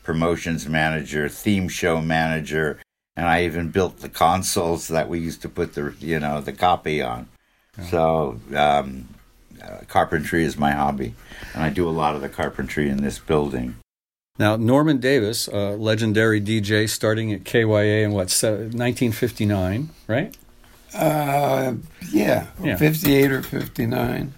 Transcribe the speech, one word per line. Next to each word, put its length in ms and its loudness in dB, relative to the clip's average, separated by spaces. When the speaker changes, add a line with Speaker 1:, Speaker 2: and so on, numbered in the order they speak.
Speaker 1:
promotions 680 -2
manager, 600 -2
theme 400 0
show 320 0
manager, 800 -2
and 120 -2
I 160 2
even 260 -4
built 300 -2
the 100 -14
consoles 800 0
that 220 -2
we 100 -4
used 240 -8
to 60 -8
put 260 -4
the, 240 -6
you 200 -2
know, 220 -4
the 120 -8
copy 500 0
on. 260 -8
Speaker 2:
Yeah. 80 -12
Speaker 1:
So, 540 2
um, 540 0
uh, 240 -16
carpentry 560 0
is 140 -2
my 140 2
hobby, 420 -2
and 80 -6
I 80 0
do 180 0
a 40 -2
lot 240 0
of 60 -6
the 80 -6
carpentry 600 -4
in 140 -2
this 160 -4
building. 560 -2
Speaker 2:
Now, 160 4
Norman 420 4
Davis, 500 0
a 300 -2
legendary 640 4
D 220 0
J 260 2
starting 440 0
at 140 -6
K 180 2
Y 200 4
A 200 4
in, 80 2
what, 200 0
se-, 420 0
nineteen 380 0
fifty-nine, 800 0
right? 280 -2
Speaker 3:
Uh, 760 0
yeah, 360 2
Speaker 2:
Yeah. 140 0
Speaker 3:
fifty-eight 520 4
or 140 -2
fifty-nine. 960 -2